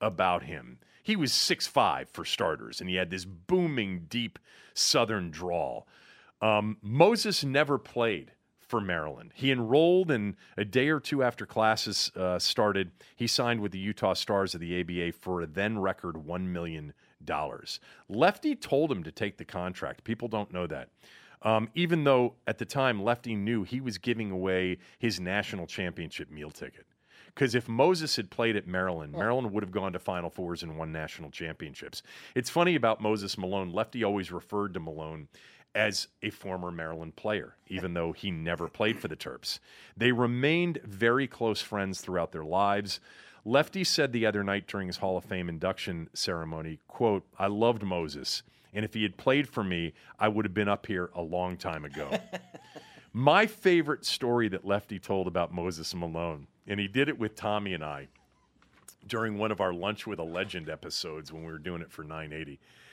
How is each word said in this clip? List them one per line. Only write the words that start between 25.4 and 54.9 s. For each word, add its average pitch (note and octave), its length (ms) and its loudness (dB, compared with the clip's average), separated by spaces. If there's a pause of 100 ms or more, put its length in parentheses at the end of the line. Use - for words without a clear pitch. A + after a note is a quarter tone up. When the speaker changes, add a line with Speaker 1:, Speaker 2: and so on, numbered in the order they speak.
Speaker 1:
championship E2+ 640 -6
meal D2+ 200 -12
ticket. - 360 -16 (480)
'Cause B2 200 2
if A#2+ 140 0
Moses D#3 480 4
had G2+ 140 -4
played A2+ 240 2
at F#2+ 120 -2
Maryland, F2+ 480 -2
Speaker 2:
Huh. - 60 -4
Speaker 1:
Maryland A#2 320 0
would G#2 100 0
have F#2 100 -6
gone G2 220 -2
to F2+ 40 -4
Final F2 320 -4
Fours F2 320 -6
and D#2+ 160 -8
won D#2+ 140 -6
national D#2 380 -8
championships. D2+ 720 -12 (320)
It's - 160 -2
funny F3 240 4
about A#2 260 2
Moses G#2+ 360 0
Malone. F#2 360 -2
Lefty A2 320 -2
always G2+ 260 0
referred G2+ 440 -4
to F#2 60 -6
Malone D#2 480 -10 (460)
as G#2+ 340 0 (140)
a G#2 80 -4
former F#2 400 -8
Maryland E2 460 -8
player, G#2 400 -4 (100)
even F#2 280 -4
though E2 180 0
he F#2+ 180 -6
never E2 380 -2
played A2+ 300 0
for - 100 -8
the - 80 -10
Terps. - 420 -10 (380)
They A#2+ 160 6
remained C3+ 720 2
very A#2 420 2
close A2+ 340 -2
friends G2 400 -4
throughout F2 300 -2
their D#2+ 140 -6
lives. G2+ 560 2 (440)
Lefty D3 380 2
said C#3+ 300 2
the A#2 120 2
other G#2 200 2
night G2 240 0
during G2 180 -4
his F2+ 120 -6
Hall F#2+ 180 0
of F2+ 80 -4
Fame F2+ 240 -4
induction E2+ 680 -2
ceremony, D#2+ 720 -4
quote, G#2 400 2 (120)
"I G2 100 2
loved A2 340 4
Moses, E2 600 -4 (280)
and G#2+ 120 -2
if G#2+ 100 -6
he A2 80 -2
had G2+ 140 0
played C3+ 320 2
for A2 160 -2
me, E2+ 280 -2 (260)
I G#2+ 100 6
would G#2+ 160 2
have F#2+ 100 -4
been G2+ 140 2
up G2+ 180 0
here F2+ 280 -4
a F2 80 -4
long F2+ 340 -2
time E2 280 -6
ago." D2 360 -6 (460)
<laughs> - 460 -20
My D3+ 340 6
favorite E3+ 580 4
story A#2+ 440 2
that F#2 160 -6
Lefty G2+ 340 0